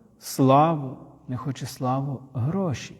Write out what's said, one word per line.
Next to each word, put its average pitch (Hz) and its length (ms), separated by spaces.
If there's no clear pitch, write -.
славу, 143 800
не 127 80
хоче 131 300
славу, 131 560
гроші. 156 640